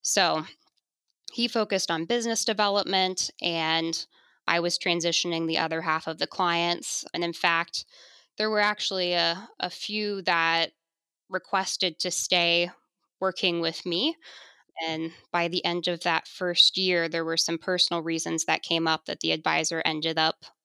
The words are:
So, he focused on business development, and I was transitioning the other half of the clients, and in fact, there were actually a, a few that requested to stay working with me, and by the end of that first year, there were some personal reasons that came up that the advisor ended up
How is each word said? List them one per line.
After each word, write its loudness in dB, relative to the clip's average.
So, 2
he -2
focused 0
on -2
business -2
development, 0
and 0
I 4
was 0
transitioning 0
the 0
other 0
half -2
of -6
the -4
clients, -2
and -2
in -4
fact, 0
there 0
were 2
actually 0
a, 0
a -4
few -4
that 2
requested -2
to -2
stay 2
working 0
with -2
me, 0
and -4
by 0
the -2
end 0
of -4
that 0
first 2
year, 2
there -2
were -2
some 2
personal 0
reasons -2
that 2
came 2
up 0
that -6
the 0
advisor 0
ended -2
up 0